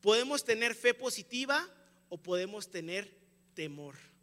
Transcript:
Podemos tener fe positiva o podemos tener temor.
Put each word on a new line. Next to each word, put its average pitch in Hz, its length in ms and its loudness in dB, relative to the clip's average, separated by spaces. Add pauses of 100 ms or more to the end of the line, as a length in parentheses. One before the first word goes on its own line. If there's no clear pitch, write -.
Podemos 254 440 4
tener 233 300 2
fe 240 200 4
positiva 262 720 -2 (400)
o 180 120 -10
podemos 190 480 -4
tener 185 460 -6 (400)
temor. 147 400 -10 (280)